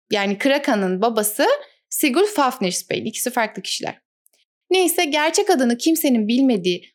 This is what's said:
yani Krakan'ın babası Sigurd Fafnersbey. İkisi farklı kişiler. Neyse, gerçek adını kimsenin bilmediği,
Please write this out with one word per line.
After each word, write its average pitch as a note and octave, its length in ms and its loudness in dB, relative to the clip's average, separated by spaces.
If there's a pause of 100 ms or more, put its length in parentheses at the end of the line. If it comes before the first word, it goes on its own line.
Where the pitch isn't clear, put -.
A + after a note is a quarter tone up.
(120)
yani G3+ 260 0
Krakan'ın G#3+ 640 0
babası A3+ 440 0 (440)
Sigurd D#4 360 2
Fafnersbey. B3+ 800 -2
İkisi A3+ 260 -6
farklı G#3+ 320 -4
kişiler. - 360 -8 (720)
Neyse, F4+ 340 2
gerçek D#4+ 460 0
adını B3 280 2
kimsenin C4 500 2
bilmediği, A3 560 0 (100)